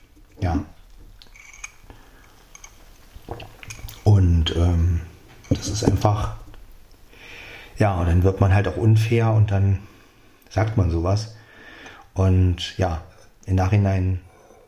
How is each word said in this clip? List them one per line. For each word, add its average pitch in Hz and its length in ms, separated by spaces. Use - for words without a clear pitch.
ja. 80 240
Und, 87 500
ähm, 85 460
das - 180
ist - 160
einfach, - 540
ja, 98 220
und 85 80
dann 87 160
wird 95 160
man 95 140
halt 98 160
auch - 80
unfair 110 560
und 107 180
dann 98 280
sagt 110 280
man 87 120
sowas. 85 460
Und 92 640
ja, 85 240
im 95 100
Nachhinein 92 680